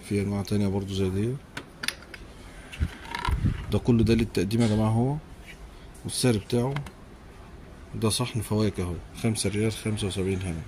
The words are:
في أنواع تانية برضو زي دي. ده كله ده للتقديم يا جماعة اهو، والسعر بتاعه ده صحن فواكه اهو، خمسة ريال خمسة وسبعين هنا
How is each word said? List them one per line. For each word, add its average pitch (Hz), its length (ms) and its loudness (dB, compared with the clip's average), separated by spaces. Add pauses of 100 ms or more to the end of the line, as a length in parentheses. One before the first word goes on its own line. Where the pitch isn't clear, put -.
في 101 140 2
أنواع 101 200 0
تانية 101 260 2
برضو 98 260 0
زي 95 160 2
دي. 107 240 0 (2500)
ده 104 60 4
كله 113 260 6
ده 113 100 8
للتقديم 113 480 2
يا 117 40 6
جماعة 107 220 4
اهو، 120 280 4 (880)
والسعر 123 320 2
بتاعه 120 380 0 (1200)
ده 110 140 0
صحن 117 320 0
فواكه 104 420 0
اهو، 87 120 -2 (280)
خمسة 110 280 2
ريال 104 220 2
خمسة 107 340 -2
وسبعين 92 360 0
هنا 82 260 -4